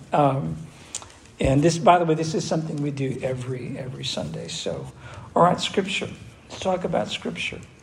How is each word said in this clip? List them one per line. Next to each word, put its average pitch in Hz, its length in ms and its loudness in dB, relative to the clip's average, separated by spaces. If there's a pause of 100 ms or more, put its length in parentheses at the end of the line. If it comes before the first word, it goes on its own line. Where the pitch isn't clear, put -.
(120)
Um, 143 460 2 (840)
and 135 240 6
this, 165 140 6
by 175 200 8
the 175 60 4
way, 160 100 4
this 156 220 0
is 175 100 0
something 160 360 -2
we 143 100 -2
do 135 320 -2
every, 127 540 -4
every - 260 -8
Sunday. - 460 -6
So, 69 360 -6 (480)
all 170 100 6
right, 180 180 4
Scripture. - 480 -2 (400)
Let's - 100 -14
talk 185 240 0
about - 240 0
Scripture. - 540 -6 (220)